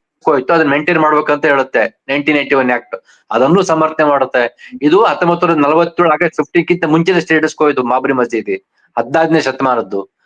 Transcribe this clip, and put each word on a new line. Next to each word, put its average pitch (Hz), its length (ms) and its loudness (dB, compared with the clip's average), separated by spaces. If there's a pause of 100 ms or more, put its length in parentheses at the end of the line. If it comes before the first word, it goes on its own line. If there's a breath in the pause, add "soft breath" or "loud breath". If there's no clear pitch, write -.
(240)
ಕ್ವೋ 151 140 2
ಇತ್ತು 131 160 -2
ಅದನ್ನ 160 160 2
ಮೇಂಟೈನ್ 151 300 0
ಮಾಡ್ಬೇಕಂತ 151 460 0
ಹೇಳುತ್ತೆ, 131 600 -2
ನೈನ್ಟೀನ್ 147 300 -2
ಏಯ್ಟಿ 139 180 -2
ಒನ್ 127 160 0
ಆಕ್ಟ್. 120 240 -6 (360 soft breath)
ಅದನ್ನೂ 139 300 2
ಸಮರ್ಥನೆ 156 440 0
ಮಾಡುತ್ತೆ. 131 640 -2 (120)
ಇದು 170 220 4
ಹತ್ತೊಂಬತ್ತು 175 440 0
ನಲವತ್ತೇಳು 165 600 2
ಆಗಸ್ಟ್ 156 260 -2
ಫಿಫ್ಟೀನ್ಕ್ಕಿಂತ 170 500 -2
ಮುಂಚಿನ 165 340 2
ಸ್ಟೇಟಸ್ 156 360 0
ಕ್ವೋ 151 140 2
ಇದು 131 140 0
ಬಾಬರಿ 127 300 -2
ಮಸೀದಿ, 117 540 -4 (300)
ಹದಿನಾಲ್ಕನೇ 156 440 0
ಶತಮಾನದ್ದು. 120 680 -4 (160)